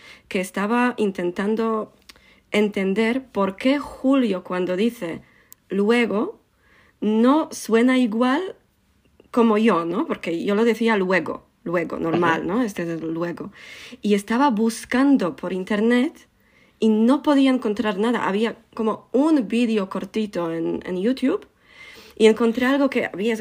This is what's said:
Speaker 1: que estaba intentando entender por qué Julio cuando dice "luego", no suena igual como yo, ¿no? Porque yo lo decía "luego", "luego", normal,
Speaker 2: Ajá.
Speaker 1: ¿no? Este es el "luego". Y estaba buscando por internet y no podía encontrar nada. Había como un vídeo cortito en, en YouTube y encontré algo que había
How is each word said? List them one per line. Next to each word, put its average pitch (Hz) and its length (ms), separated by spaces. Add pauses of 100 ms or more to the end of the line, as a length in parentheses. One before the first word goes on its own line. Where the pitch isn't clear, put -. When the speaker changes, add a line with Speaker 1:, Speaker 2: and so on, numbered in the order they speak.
(280)
Speaker 1:
que 202 120
estaba 226 580
intentando 214 960 (580)
entender 214 720
por 196 300
qué 277 240
Julio 254 640
cuando 180 320
dice 185 460 (480)
"luego", 220 720 (600)
no 247 500
suena 240 480
igual 254 560 (760)
como 226 260
yo, 202 280
¿no? 196 220
Porque 170 380
yo 202 100
lo 220 100
decía 226 320
"luego", 185 500 (160)
"luego", 170 360
normal, 165 420
Speaker 2:
Ajá. 143 60
Speaker 1:
¿no? 214 160
Este 196 200
es 170 60 (120)
el 160 120
"luego". 175 380 (500)
Y 208 140
estaba 226 360
buscando 226 840
por 180 180
internet 226 720 (520)
y 220 100
no 226 340
podía 277 280
encontrar 220 480
nada. 226 280
Había 202 300 (180)
como 220 380
un 277 340
vídeo 220 420
cortito 190 640
en, 165 320
en 180 160
YouTube 262 460 (720)
y 220 100
encontré 226 380
algo 277 240
que 233 160
había 214 360